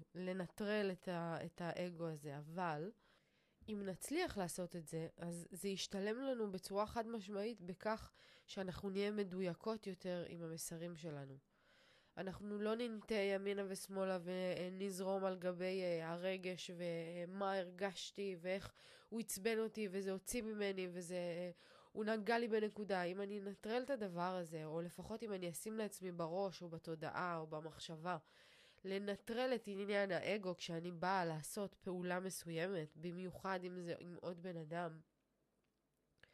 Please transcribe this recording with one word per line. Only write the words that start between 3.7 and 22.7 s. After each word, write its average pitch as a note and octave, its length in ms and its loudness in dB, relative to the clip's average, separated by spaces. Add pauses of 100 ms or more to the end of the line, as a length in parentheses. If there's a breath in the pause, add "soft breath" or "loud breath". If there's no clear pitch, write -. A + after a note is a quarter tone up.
נצליח C#4 520 0
לעשות F3+ 380 0
את E3 120 -6
זה, D#3+ 200 -2 (100)
אז E3+ 340 -4
זה F#3+ 160 -4
ישתלם G3+ 540 0
לנו A#3+ 300 2
בצורה G3 340 0
חד A3 220 0
משמעית G#3 540 -2
בכך F#3 500 -2 (360 loud breath)
שאנחנו F#3+ 420 -2
נהיה G3+ 220 2
מדויקות F#3+ 760 0
יותר F3+ 420 -2
עם E3+ 120 -8
המסרים E3 540 -4
שלנו. C#3+ 420 -6 (800 loud breath)
אנחנו G3 420 -4
לא G#3 160 4
ננטה A3+ 400 0
ימינה G3 520 4
ושמאלה F#3+ 560 0
ונזרום F#3 1040 2
על F#3 120 4
גבי, F3+ 440 2
אה, E3 300 2
הרגש F3+ 640 0
ומה F3 800 0
הרגשתי F#3 840 -2
ואיך F#3 300 0 (380 loud breath)
הוא A3+ 100 -2
עצבן A3 400 2
אותי G#3+ 320 2
וזה F#3+ 200 0
הוציא F#3+ 300 0
ממני G3+ 500 2
וזה, F3+ 240 -4
אה, F3 360 0 (400 loud breath)
הוא G#3+ 140 0
נגע A3 320 6
לי A#3+ 100 4
בנקודה. G#3 560 4